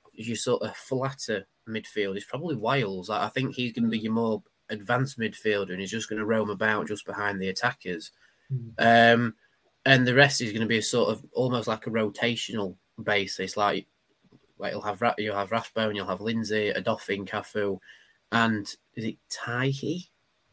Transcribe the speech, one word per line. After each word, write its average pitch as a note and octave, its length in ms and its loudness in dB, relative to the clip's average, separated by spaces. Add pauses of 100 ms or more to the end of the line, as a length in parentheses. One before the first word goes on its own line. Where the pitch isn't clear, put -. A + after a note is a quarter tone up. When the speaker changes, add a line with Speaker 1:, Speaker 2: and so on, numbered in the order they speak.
(180)
Speaker 1:
as A2+ 80 -10
your A#2 100 -4
sort B2 260 2
of G#2 140 -6
flatter C3 680 -4 (220)
midfield. G#2 480 -2
It's G2+ 100 -6
probably D3 300 -6
Wiles. G#2 540 -2
I, G#2 160 0
I - 20 -4
think C3 260 -4
he's B2 180 -4
gonna A#2 160 0
be A2+ 120 0
Speaker 2:
Mm. G#2+ 40 -8
Speaker 1:
your A2 80 -2
more A2+ 300 0 (280)
advanced A#2+ 480 -2
midfielder, G2+ 520 -2
and F#2 100 -6
he's G2 100 -6
just A2+ 180 -6
gonna G#2+ 160 -4
roam G#2+ 260 0
about G#2+ 380 0
just G#2 180 -6
behind G2+ 340 -4
the F#2+ 80 -2
attackers. F#2 600 -4 (420)
Speaker 3:
Mm. A#2 600 6
Speaker 1:
Um, A#2 200 0 (500)
and C3 220 6
the B2 80 4
rest C#3 260 6
is A2 120 -2
gonna A2 140 0
be A2+ 120 2
a G#2+ 40 2
sort A#2 280 4
of A2 120 -2 (100)
almost B2 360 0
like A2 180 -2
a A#2 40 -4
rotational A2 840 -2 (260)
basis. G2 540 0
Like, G2+ 300 2 (720)
like G2 140 -4
you'll G2+ 100 -6
have G2+ 180 -4
Ra-, A#2+ 180 4
you'll G#2+ 180 -4
have G2+ 160 -2
Rathbone, A2 420 0
you'll G2 140 -4
have F#2 120 -2
Lindsay, G#2+ 560 0
Odoffin, G2 520 -2
Cafu, G2+ 500 -2 (540)
and A2+ 340 4 (280)
is A2+ 100 -8
it - 120 -6 (140)
Taihi? C3+ 800 -2 (440)